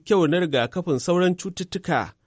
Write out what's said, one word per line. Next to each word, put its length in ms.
kyau 240
na 100
rigakafin 640
sauran 340
cututtuka. 760